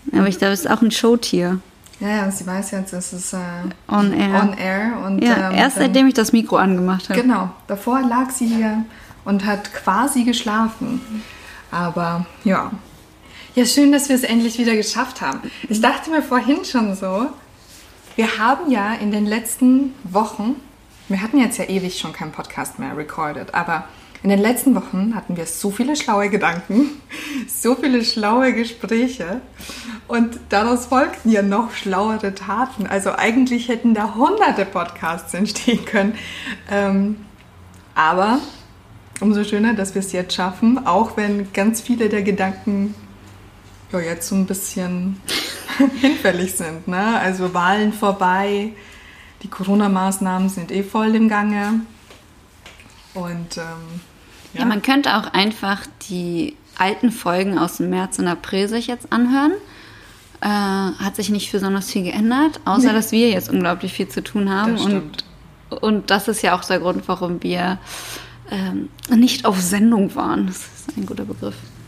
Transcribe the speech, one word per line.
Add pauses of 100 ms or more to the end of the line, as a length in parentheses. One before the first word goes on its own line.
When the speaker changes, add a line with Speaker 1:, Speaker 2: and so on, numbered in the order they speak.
(120)
Speaker 1:
Aber
ich
glaube,
es
ist
auch
ein
Showtier. (400)
Speaker 2:
Ja,
ja,
sie
weiß
jetzt,
es
ist,
äh, (500)
Speaker 1:
On
air.
Speaker 2:
on
air
und,
Speaker 1:
Ja,
Speaker 2:
ähm,
Speaker 1:
erst
Speaker 2:
dann
Speaker 1:
seitdem
ich
das
Mikro
angemacht
habe.
Speaker 2:
Genau, (160)
davor
lag
sie
hier (400)
und
hat
quasi
geschlafen. (720)
Aber (180)
ja. (840)
Ja,
schön,
dass
wir
es
endlich
wieder
geschafft
haben. (300)
Ich
dachte
mir
vorhin
schon
so, (880)
wir
haben
ja
in
den
letzten (100)
Wochen, (520)
wir
hatten
jetzt
ja
ewig
schon
keinen
Podcast
mehr
recorded,
aber (380)
in
den
letzten
Wochen
hatten
wir
so
viele
schlaue
Gedanken, (280)
<laughs>
so
viele
schlaue
Gespräche (680)
und (100)
daraus
folgten
ja
noch
schlauere
Taten.
Also
eigentlich
hätten
da
hunderte
Podcasts
entstehen
können. (560)
Ähm, (800)
aber (800)
umso
schöner,
dass
wir
es
jetzt
schaffen,
auch
wenn
ganz
viele
der
Gedanken (960)
ja
jetzt
so
ein
bisschen (380)
<laughs>
hinfällig
sind,
ne?
Also
Wahlen
vorbei, (720)
die
Corona-Maßnahmen
sind
eh
voll
im
Gange. (1300)
Und,
ähm, (520)
Speaker 1:
Ja,
Speaker 2:
ja.
Speaker 1:
man
könnte
auch
einfach (280)
die (220)
alten
Folgen
aus
dem
März
und
April
sich
jetzt
anhören. (880)
Äh,
hat
sich
nicht
besonders
viel
geändert,
außer
Speaker 2:
Nee.
Speaker 1:
dass
wir
jetzt
unglaublich
viel
zu
tun
haben.
Speaker 2:
Das
stimmt. (460)
Speaker 1:
Und,
und
das
ist
ja
auch
der
Grund,
warum
wir, (760)
ähm, (200)
nicht
auf
Sendung
waren.
Das
ist
ein
guter
Begriff. (320)